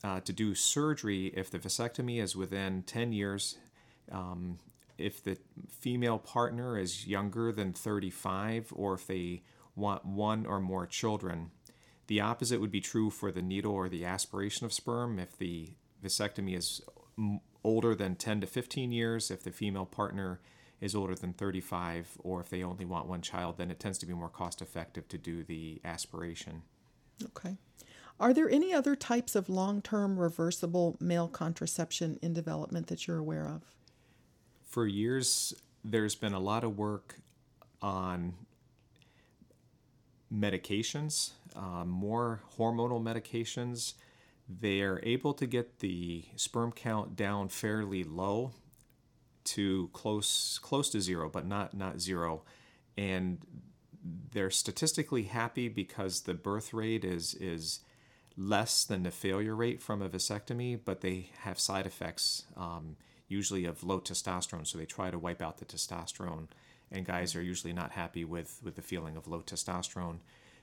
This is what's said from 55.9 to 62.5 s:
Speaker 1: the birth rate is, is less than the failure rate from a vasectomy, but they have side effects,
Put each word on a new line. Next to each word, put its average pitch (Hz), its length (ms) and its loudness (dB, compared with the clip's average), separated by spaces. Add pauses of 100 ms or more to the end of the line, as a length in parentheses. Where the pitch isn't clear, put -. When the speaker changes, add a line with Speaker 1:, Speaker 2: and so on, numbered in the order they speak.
Speaker 1:
the 92 120 -2
birth 101 400 -2
rate 113 320 2
is, 87 300 0
is 82 460 -4 (540)
less 101 480 4
than 95 200 0
the 87 80 0
failure 104 440 0
rate 117 280 0
from 101 180 -2
a 95 80 -2
vasectomy, 117 720 -2
but 92 180 -4
they 92 280 -2 (120)
have 98 180 -4
side 95 260 2
effects, - 600 -2 (120)